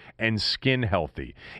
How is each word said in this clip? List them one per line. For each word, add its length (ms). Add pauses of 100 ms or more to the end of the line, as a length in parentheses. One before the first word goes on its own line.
(200)
and 200
skin 440
healthy. 500 (260)